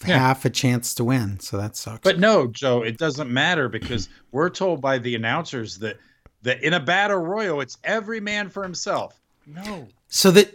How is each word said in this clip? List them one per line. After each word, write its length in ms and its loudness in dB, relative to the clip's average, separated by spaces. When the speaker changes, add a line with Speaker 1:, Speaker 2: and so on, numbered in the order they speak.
Speaker 1:
Yeah. 120 4
Speaker 2:
half 260 4
a 60 2
chance 440 0
to 100 -2
win. 360 0
So 160 -8
that 200 -6
sucks. 260 -12
Speaker 1:
But 160 2
no, 300 6
Joe, 340 0
it 160 -6
doesn't 320 -4
matter 380 2
because 400 -6
<clears throat> 120 -20
we're 180 0
told 300 -2
by 180 2
the 160 -4
announcers 640 -4
that, 200 -6
that 200 -2
in 120 0
a 60 0
battle 380 0
royal, 420 -2
it's 240 -10
every 360 -4
man 280 -6
for 160 -10
himself. 560 -6
No. 400 -12
Speaker 2:
So 240 4
that, 220 8